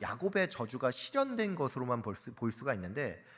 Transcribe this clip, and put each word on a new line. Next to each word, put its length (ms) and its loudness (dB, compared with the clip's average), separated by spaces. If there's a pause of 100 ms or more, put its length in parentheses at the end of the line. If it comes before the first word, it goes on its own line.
야곱의 480 2
저주가 400 0
실현된 640 0
것으로만 480 0
볼 120 -2
수, 200 -10
볼 160 0
수가 240 -2
있는데, 500 -4 (140)